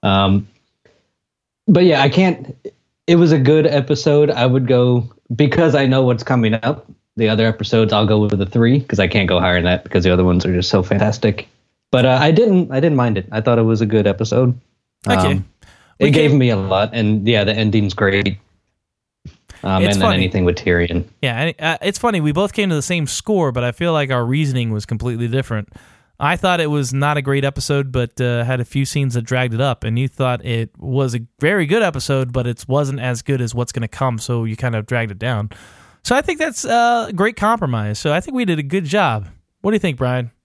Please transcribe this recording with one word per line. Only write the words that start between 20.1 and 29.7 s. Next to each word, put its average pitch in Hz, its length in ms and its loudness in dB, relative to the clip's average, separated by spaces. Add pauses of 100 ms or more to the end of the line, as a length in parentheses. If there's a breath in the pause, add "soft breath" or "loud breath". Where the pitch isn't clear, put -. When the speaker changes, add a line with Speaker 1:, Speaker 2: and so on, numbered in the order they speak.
Speaker 1:
anything 92 260 0
with 87 140 0
Tyrion. 85 480 0 (160)
Speaker 2:
Yeah, 120 180 -4
and, 160 220 -4
uh, 160 200 -2
it's 190 180 -4
funny. 220 200 0
We 151 140 0
both 196 180 0
came 202 180 -2
to 165 60 0
the 143 60 -2
same 165 260 -4
score, 180 460 -2
but 120 100 -4
I 123 80 -2
feel 170 220 -2
like 143 180 -2
our 123 140 0
reasoning 127 460 -2
was 104 140 -4
completely 117 440 -4
different. 117 400 -4 (500 soft breath)
I 151 160 -2
thought 180 260 -2
it 156 80 -2
was 139 240 -2
not 143 240 -2
a 143 40 -4
great 139 240 -2
episode, 139 460 -4
but, 123 280 -6
uh, 120 240 -2
had 127 160 -4
a 117 60 -4
few 139 200 -4
scenes 135 280 -4
that 120 100 -2
dragged 127 300 -2
it 113 80 -2
up, 135 220 -2